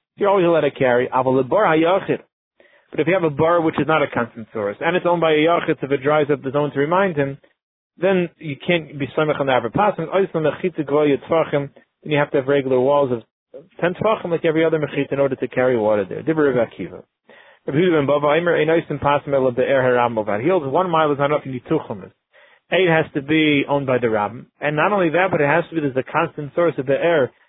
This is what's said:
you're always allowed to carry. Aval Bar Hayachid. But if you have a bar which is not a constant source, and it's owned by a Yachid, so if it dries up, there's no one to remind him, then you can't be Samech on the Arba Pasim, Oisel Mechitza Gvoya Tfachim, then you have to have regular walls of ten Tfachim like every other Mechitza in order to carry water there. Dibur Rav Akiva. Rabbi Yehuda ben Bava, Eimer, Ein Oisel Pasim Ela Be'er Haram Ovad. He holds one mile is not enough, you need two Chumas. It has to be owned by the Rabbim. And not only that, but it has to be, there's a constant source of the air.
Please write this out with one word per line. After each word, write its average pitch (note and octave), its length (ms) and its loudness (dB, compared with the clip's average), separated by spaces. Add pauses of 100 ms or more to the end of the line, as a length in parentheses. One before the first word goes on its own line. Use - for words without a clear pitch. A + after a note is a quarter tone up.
(180)
you're G3+ 120 2
always F#3+ 160 4
allowed E3+ 160 2
to D3 100 0
carry. B2+ 360 2
Aval C3 400 0
Bar F#3+ 180 2
Hayachid. E3 540 2 (720)
But - 100 -4
if D3 80 -2
you E3+ 60 2
have F#3 100 0
a E3 60 0
bar D#3+ 320 2
which D#3+ 180 0
is C#3 80 -2
not D#3 140 2
a C#3 100 2
constant A#2 400 -6
source, G#2 300 -4
and E3+ 160 0
it's E3+ 100 -2
owned F3 140 2
by D#3+ 100 4
a D3+ 140 4
Yachid, E3 340 0
so - 60 -8
if C3+ 60 -10
it C3+ 120 0
dries D3+ 300 2
up, C3 80 -2
there's C3 140 -6
no D3 80 0
one C#3+ 80 -4
to C#3 80 -4
remind F3 360 0
him, C#3 220 -4 (640)
then F3+ 360 0
you D3 180 -10 (120)
can't D3+ 320 -2
be C#3 160 -4
Samech D3+ 240 0
on C#3+ 60 -2
the C3+ 80 2
Arba A#2 160 0
Pasim, F#3 400 -2
Oisel F3+ 320 -2
Mechitza D3+ 420 -2
Gvoya C#3+ 320 2 (140)
Tfachim, D3 400 0 (340)
then D3+ 80 -10
you D3 60 2
have C#3+ 140 0
to D3+ 60 0
have C3 100 -2
regular C3 320 2
walls C#3 320 2
of A#2 100 -2 (580)
ten F3 140 0
Tfachim G3+ 380 -2
like E3 120 -2
every D#3+ 220 2
other D#3+ 140 0
Mechitza C#3 340 -4
in C#3 60 0
order C3+ 160 0
to B2+ 120 -4
carry B2+ 300 0
water G#2+ 320 2
there. G#2+ 140 -8
Dibur D3 300 0
Rav A#2 140 0
Akiva. F2 360 -14 (640)
Rabbi C#3+ 140 -2
Yehuda D#3+ 260 2
ben - 20 0
Bava, D3 300 2
Eimer, E3+ 220 2
Ein D3+ 80 0
Oisel D#3+ 340 -2
Pasim C#3+ 320 0
Ela C3 200 2
Be'er B2+ 280 2
Haram B2 340 2
Ovad. G#2+ 280 -2
He D3+ 60 0
holds F3 180 0
one E3+ 240 0
mile D#3+ 220 2
is C3+ 40 -2
not C#3 140 2
enough, D3 140 0
you C3 80 -8
need B2 160 -10
two D#3+ 100 0 (100)
Chumas. F#2+ 220 -14 (580)
It F3+ 200 2
has D#3+ 240 2
to D3+ 80 -4
be D3+ 480 2
owned C#3+ 160 -2
by B2+ 140 0
the A#2+ 80 0
Rabbim. A2 400 -4 (120)
And D3 160 -4
not E3 160 2
only F#3+ 200 0
that, F3 200 2
but D#3+ 80 0
it D3 80 2
has D#3+ 220 2
to E3 60 -14
be, D#3+ 60 -2
there's C3+ 140 -4
a C3 80 0
constant D3+ 520 -4
source F3 240 2
of C3 80 -6
the C#3 60 0
air. D3 380 0 (180)